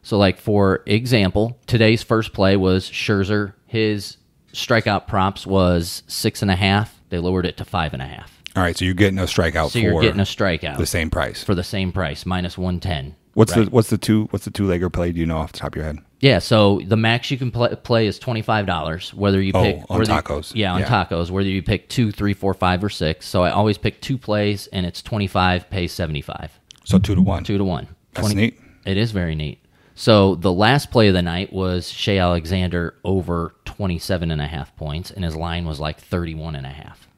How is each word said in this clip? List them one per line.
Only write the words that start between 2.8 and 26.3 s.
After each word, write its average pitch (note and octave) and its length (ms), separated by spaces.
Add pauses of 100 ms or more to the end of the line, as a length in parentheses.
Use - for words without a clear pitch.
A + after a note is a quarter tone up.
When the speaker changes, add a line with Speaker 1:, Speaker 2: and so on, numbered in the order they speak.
Speaker 1:
Scherzer. G2+ 640 (120)
His G#2+ 520 (340)
strikeout A2 540
props G2 400
was F2+ 640
six - 340
and G2+ 80
a F2+ 60
half. G2+ 520
They F2+ 100
lowered F2+ 280
it E2 100
to E2 80
five D#2+ 300
and C2 80
a C2+ 40
half. - 300 (200)
Speaker 2:
All F#2 80
right, E2+ 120
so F#2 80
you're F#2 100
getting F#2+ 260
a - 40
strikeout E2 460
Speaker 1:
So B2 80
you're A2 140
Speaker 2:
for E2 100
Speaker 1:
getting G2+ 160
a G2 60
strikeout E2 520
Speaker 2:
the E2+ 80
same D#2+ 240
price. C#2 360
Speaker 1:
for G#2 100
the E2+ 80
same F#2+ 300
price, F2+ 340
minus F2+ 320
one F2+ 220
ten. D2+ 340 (200)
Speaker 2:
What's G#2+ 200
the, A2+ 80
Speaker 1:
Right. F#2 100
Speaker 2:
what's A#2+ 180
the A2 60
two, G#2+ 340
what's - 140
the G#2 60
two-legger F2+ 420
play? F2 200
Do E2 80
you E2 60
know D#2+ 120
off D2+ 140
the - 60
top D2 140
of - 40
your D#2 80
head? D2+ 140 (200)
Speaker 1:
Yeah, C3 220
so G2+ 440
the G#2 120
max A2+ 340
you C3+ 80
can B2+ 140
pla-, A#2 240
play A2+ 320
is F#2+ 100
twenty-five A2 480
dollars, D#2+ 480
whether G2 260
you F#2+ 140
Speaker 2:
Oh, - 80
Speaker 1:
pick G2 140 (120)
Speaker 2:
on F#2+ 120
Speaker 1:
whether A2 120
you D#2 80
Speaker 2:
tacos. D2 360
Speaker 1:
yeah, G2 160
on F#2 80
Speaker 2:
Yeah. - 80
Speaker 1:
tacos, E2+ 420
whether G2 180
you F#2+ 140
pick - 260
two, A2+ 220
three, G2+ 240
four, F#2+ 180
five, F2+ 300
or G#2 60
six. D#2+ 380
So F2+ 180
I F2 80
always G#2+ 260
pick - 220
two C3 180
plays, G#2 540
and F#2 120
it's F2 160
twenty-five, F#2 720
pay F2+ 160
seventy-five. D#2 720 (240)